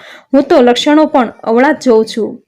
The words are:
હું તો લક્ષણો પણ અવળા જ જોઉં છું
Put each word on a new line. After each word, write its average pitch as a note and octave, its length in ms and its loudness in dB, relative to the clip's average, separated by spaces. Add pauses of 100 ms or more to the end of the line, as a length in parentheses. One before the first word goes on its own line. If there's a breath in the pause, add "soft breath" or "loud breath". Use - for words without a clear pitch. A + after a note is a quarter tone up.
(340 loud breath)
હું C#4 100 2
તો D4+ 180 2
લક્ષણો D4 440 2
પણ C4 280 -2 (100)
અવળા B3 280 0
જ D4 100 -2
જોઉં A3 240 2
છું - 420 -10